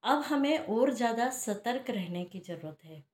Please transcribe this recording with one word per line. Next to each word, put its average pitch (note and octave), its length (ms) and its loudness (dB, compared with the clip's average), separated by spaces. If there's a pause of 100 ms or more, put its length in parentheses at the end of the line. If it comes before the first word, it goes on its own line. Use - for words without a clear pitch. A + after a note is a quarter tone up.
अब C4+ 160 4
हमें D4 380 2
और B3 360 2
ज़्यादा A#3 360 2
सतर्क B3 600 -4
रहने F3+ 360 -4
की F3+ 140 -14
ज़रूरत D#3 440 -10
है D#3 200 -18 (100)